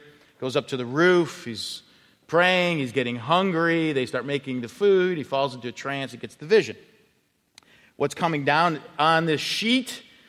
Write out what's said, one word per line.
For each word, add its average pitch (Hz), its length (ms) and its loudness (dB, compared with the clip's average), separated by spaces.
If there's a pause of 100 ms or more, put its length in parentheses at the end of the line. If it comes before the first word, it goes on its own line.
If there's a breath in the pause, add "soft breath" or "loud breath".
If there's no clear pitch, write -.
(400 loud breath)
goes 131 160 -2
up 139 120 -2
to 135 100 -6
the 123 80 -6
roof. 170 580 2
He's - 380 -10 (440 soft breath)
praying. 175 520 2
He's 127 140 -4
getting 120 240 -2
hungry. 165 760 0
They 127 140 -2
start 123 180 -6
making 135 380 -6
the 117 60 -8
food. 185 500 2
He 139 40 -4
falls 135 320 -2
into 120 140 -10
a 117 40 -10
trance. 139 400 -8
He - 40 -14
gets - 200 -14
the 147 100 -16
vision. 160 320 2 (1160 soft breath)
What's 143 180 -2
coming 156 320 -2
down 156 340 2 (180)
on 160 280 4
this 151 160 0
sheet - 600 -2 (260 soft breath)